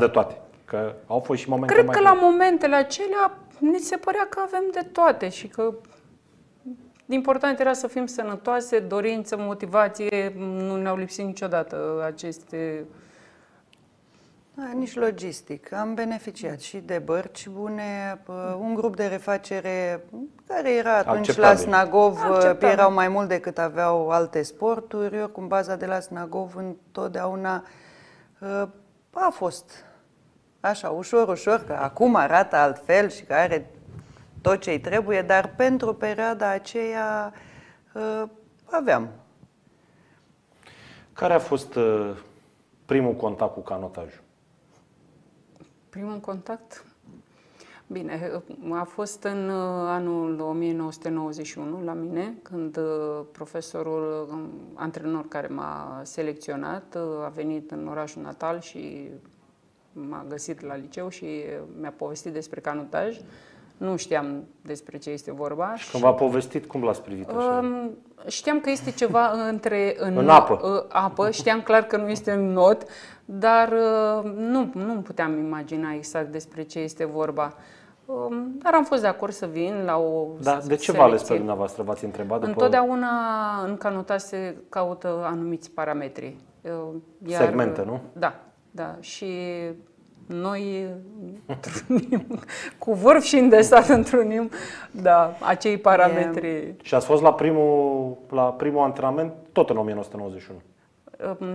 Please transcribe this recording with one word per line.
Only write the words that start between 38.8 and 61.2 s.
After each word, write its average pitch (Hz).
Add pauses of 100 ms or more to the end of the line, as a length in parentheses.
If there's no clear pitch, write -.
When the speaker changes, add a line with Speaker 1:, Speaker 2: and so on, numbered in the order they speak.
Speaker 1:
Care 175
a 165
fost, -
uh, 107 (760)
primul 131
contact 107
cu 98
canotajul? 92 (1700)
Speaker 2:
Primul 208
contact? 208 (1040)
Bine, 170 (420)
a 175
fost 208
în, 202
uh, 185
anul 170
o 156
mie 170
nouă 160
sute 160
nouăzeci 156
și -
unu 160
la 165
mine, 170
când, 160
uh, 151 (120)
profesorul, 156
um, 156 (240)
antrenor 160
care 147
m-a 143
selecționat, 151
uh, 170 (240)
a 147
venit 156
în 156
orașul 151
natal 160
și 147 (840)
m-a 147
găsit 147
la 143
liceu 165
și, 180